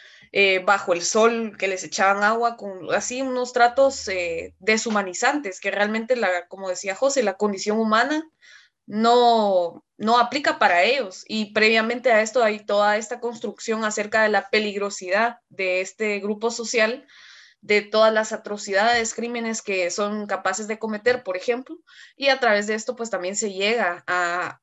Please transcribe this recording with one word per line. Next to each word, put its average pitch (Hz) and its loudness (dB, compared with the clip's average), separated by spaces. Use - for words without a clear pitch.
eh, 196 4
bajo 196 0
el 170 0
sol, 226 0
que 196 -4
les 185 -6
echaban 196 0
agua, 233 0
con 190 -10
así 247 -4
unos 254 -4
tratos, 240 4
eh, 175 -6
deshumanizantes, 220 -2
que 202 -6
realmente, 220 -2
la, 180 -2
como 190 -10
decía 190 -6
José, 269 2
la 196 -2
condición 208 -2
humana 247 2
no, 220 4
no 226 2
aplica 269 0
para 180 4
ellos. 233 0
Y 208 -4
previamente 226 2
a 214 6
esto 226 2
hay 214 0
toda 208 2
esta 226 -8
construcción 226 -6
acerca 214 0
de 214 4
la 202 0
peligrosidad 202 -2
de 185 -2
este 202 -4
grupo 208 -4
social, 226 -2
de 208 2
todas 220 4
las 220 0
atrocidades, 208 -2
crímenes 226 -6
que 185 -2
son 208 -4
capaces 196 -4
de 208 -8
cometer, 226 -2
por 185 -4
ejemplo, 262 -6
y 277 -2
a 262 2
través 208 2
de 220 -2
esto, 220 -6
pues, 226 -8
también 185 -4
se 208 -4
llega 196 -2
a, 175 -2